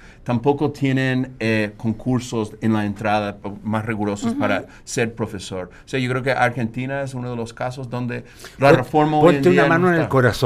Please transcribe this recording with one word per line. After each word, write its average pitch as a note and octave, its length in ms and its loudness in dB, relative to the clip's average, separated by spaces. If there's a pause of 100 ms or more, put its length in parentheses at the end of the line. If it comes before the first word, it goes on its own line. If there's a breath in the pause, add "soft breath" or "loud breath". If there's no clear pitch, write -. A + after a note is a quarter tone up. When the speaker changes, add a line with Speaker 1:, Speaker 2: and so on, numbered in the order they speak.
(240 loud breath)
Speaker 1:
tampoco C#3+ 480 0
tienen, C3 680 -2
eh, A2 380 0
concursos A2+ 800 -4
en A2 140 2
la G#2+ 100 0
entrada G#2 540 -2
p-, G2+ 120 -12 (120)
más G#2+ 240 -4
rigurosos G#2 460 -4
Speaker 2:
Ujú. C#4 80 -6
Speaker 1:
para G2+ 260 -2 (180 loud breath)
ser A#2 300 -4
profesor. F#2 560 -8 (160 loud breath)
O - 20 -20
sea, C3+ 100 -4
yo B2+ 120 -2
creo B2+ 120 -2
que C3 100 0
Argentina B2 680 -2
es C3 140 -8
uno B2 160 -8
de B2 60 -8
los A2+ 180 -8
casos B2+ 340 -8
donde A#2+ 360 -6 (340 loud breath)
la C#3 100 6
Speaker 3:
Pon-, C3+ 80 10
Speaker 1:
reforma D3+ 400 2
hoy D3+ 140 8
en D#3 60 6
Speaker 3:
ponte C#3 120 2
una - 60 8
Speaker 1:
día C#3+ 80 4
no C#3+ 80 4
Speaker 3:
mano F3+ 180 4
en F3 60 4
el E3 60 2
Speaker 1:
está. - 100 0
Speaker 3:
corazón. B2 240 4 (120)